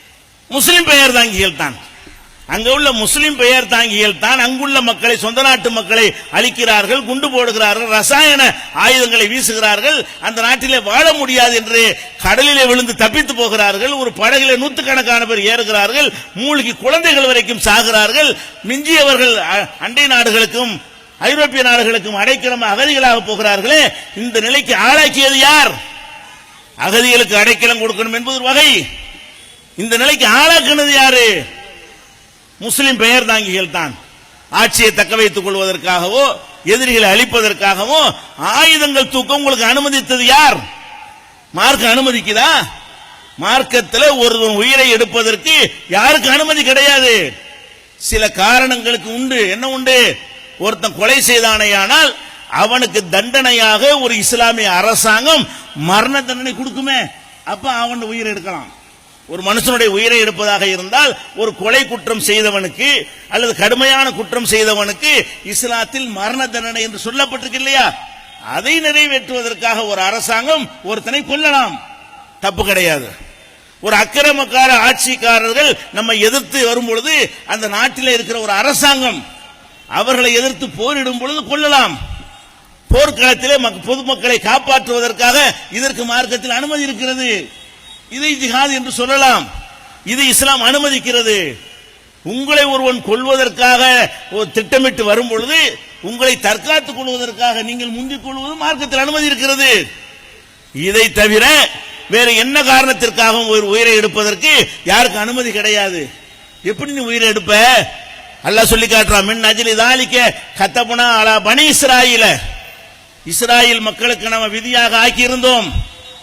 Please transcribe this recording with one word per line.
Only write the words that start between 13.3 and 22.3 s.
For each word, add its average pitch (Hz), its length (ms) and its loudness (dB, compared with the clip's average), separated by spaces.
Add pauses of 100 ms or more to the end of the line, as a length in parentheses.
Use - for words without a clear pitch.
போகிறார்கள். 214 580 0
ஒரு 262 240 -4
படகிலே 262 400 2
நூத்துக்கணக்கான 254 720 -2
பேர் 220 340 0
ஏறுகிறார்கள், 220 520 0 (220)
மூழ்கி 247 380 -2
குழந்தைகள் 285 540 2
வரைக்கும் 233 340 0
சாகிறார்கள். 226 760 2 (320)
மிஞ்சியவர்கள் 269 680 2
அ-, 185 320 -2 (100)
அண்டை 240 280 0
நாடுகளுக்கும் 226 760 0 (380)
ஐரோப்பிய 269 440 0
நாடுகளுக்கும் 226 520 0
அடைக்கலம் 240 480 -2